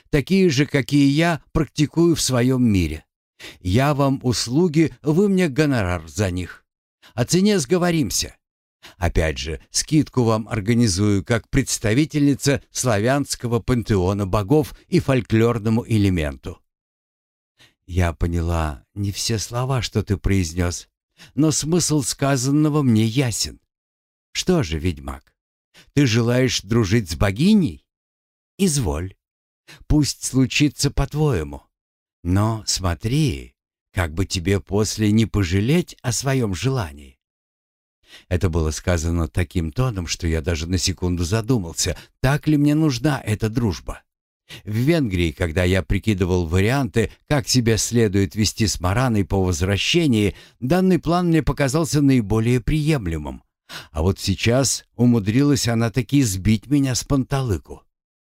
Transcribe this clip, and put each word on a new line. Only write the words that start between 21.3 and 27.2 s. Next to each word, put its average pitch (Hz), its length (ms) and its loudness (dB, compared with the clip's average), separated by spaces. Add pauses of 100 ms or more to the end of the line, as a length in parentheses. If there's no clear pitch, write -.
но 156 160 2
смысл 151 500 0
сказанного 139 800 0
мне 113 240 4
ясен. 113 560 -2 (720)
Что 175 280 2
же, 80 160 -2
ведьмак, 71 560 -6 (600)
ты 143 120 4
желаешь 120 560 2
дружить 107 480 0
с 80 60 -6
богиней? 113 720 2 (720)